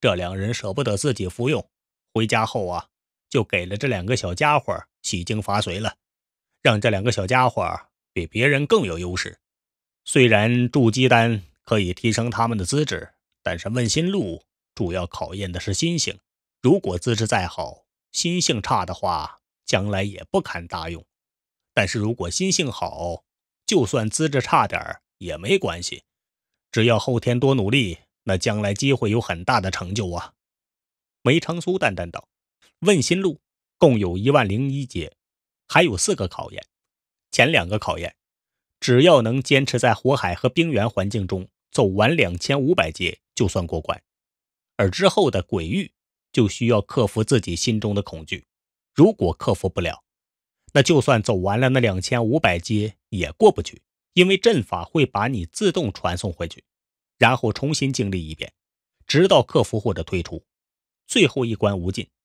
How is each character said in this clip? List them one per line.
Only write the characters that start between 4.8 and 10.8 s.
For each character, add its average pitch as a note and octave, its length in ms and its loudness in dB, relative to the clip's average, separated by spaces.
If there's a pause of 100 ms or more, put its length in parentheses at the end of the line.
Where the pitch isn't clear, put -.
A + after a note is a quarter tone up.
洗 F2 220 -6
精 G#2+ 180 -4
伐 G2+ 200 -2
髓 F#2 180 -4
了， A2+ 160 -6 (640)
让 A2+ 180 4
这 A#2 100 2
两 G2 140 0
个 A#2+ 80 0
小 G2+ 140 -2
家 B2+ 240 4
伙 E2+ 400 -6 (220)
比 E2+ 160 -6
别 A2+ 180 0
人 C#3+ 220 0
更 G#3 180 2
有 E2+ 140 -6
优 F2+ 160 -6
势。 - 240 -8 (640)
虽 C3 240 6
然 A#2 420 2
筑 A#2+ 220 4